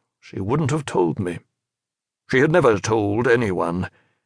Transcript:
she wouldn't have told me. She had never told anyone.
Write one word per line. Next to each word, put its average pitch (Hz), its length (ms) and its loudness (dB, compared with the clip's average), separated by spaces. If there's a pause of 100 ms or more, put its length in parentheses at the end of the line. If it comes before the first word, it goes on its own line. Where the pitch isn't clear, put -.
(200)
she - 220 -12
wouldn't 127 300 -2
have 151 140 -4
told - 320 0
me. 87 220 -6 (880)
She 131 100 2
had 151 120 4
never 143 260 4
told 110 480 0
anyone. 95 640 0 (360)